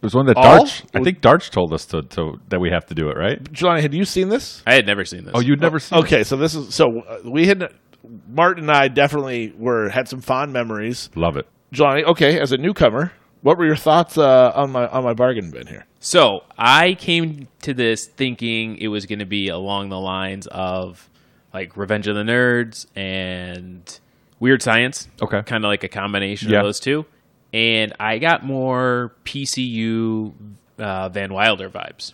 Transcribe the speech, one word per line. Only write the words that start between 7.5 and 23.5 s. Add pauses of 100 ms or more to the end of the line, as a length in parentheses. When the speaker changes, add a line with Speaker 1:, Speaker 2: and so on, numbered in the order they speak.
Speaker 2:
Martin
and
I
definitely
were,
had
some
fond
memories.
Speaker 1:
Love
it. (260)
Speaker 2:
Jelani,
okay,
as
a
newcomer, (300)
what
were
your
thoughts,
uh,
on
my,
on
my
bargain
bin
here? (140)
Speaker 3:
So (160)
I
came (160)
to
this
thinking
it
was
gonna
be
along
the
lines
of, (460)
like,
Revenge
of
the
Nerds (100)
and (400)